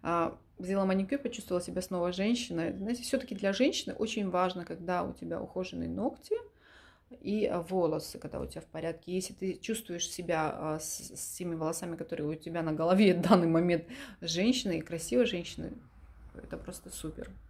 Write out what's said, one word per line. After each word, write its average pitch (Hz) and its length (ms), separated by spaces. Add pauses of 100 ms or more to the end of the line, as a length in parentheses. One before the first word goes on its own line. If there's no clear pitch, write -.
А, 170 340 (220)
сделала 190 260
маникюр, 190 340
почувствовала 185 440
себя 180 180
снова 180 300
женщиной. 190 640
Знаете, 214 280
всё-таки 254 340
для 196 180
женщины 262 420
очень 220 340
важно, 180 340
когда 175 400
у 185 100
тебя 170 280
ухоженные 180 480
ногти 208 460 (880)
и, 208 240
а, 175 160
волосы, 165 580
когда - 200
у 139 60
тебя - 160
в - 40
порядке. 165 480
Если 185 200
ты 190 220
чувствуешь 180 520
себя, 165 460
а, 156 260
с, - 360
с - 220
теми 175 180
волосами, 165 400
которые 165 340
у 160 60
тебя 165 260
на 160 120
голове 180 420
в 175 60
данный 175 260
момент 170 380 (360)
женщины 180 560
и 156 40
красивой 170 440
женщины, - 480 (640)
это - 220
просто - 340
супер. - 400 (180)